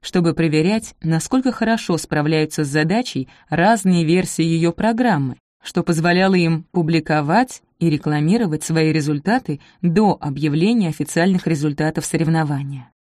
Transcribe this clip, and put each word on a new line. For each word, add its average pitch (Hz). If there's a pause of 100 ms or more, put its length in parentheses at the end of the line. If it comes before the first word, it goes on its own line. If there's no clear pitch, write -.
чтобы 165
проверять, 165
насколько 202
хорошо 226
справляются 156
с 143
задачей 156 (220)
разные 180
версии 165
ее 165
программы, 214 (260)
что -
позволяло 175
им 165
публиковать 160 (160)
и 165
рекламировать 151
свои 160
результаты 156 (220)
до 180
объявления 156
официальных 170
результатов 156
соревнования. 147 (160)